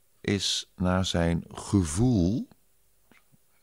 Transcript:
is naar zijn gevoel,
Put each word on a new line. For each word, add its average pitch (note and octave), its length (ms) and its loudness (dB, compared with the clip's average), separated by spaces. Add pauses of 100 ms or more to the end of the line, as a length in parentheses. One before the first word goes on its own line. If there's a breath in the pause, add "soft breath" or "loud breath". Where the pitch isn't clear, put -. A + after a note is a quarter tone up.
(220)
is - 540 -4
naar F#2 300 0
zijn E2+ 420 0
gevoel, G2+ 1000 0 (1160)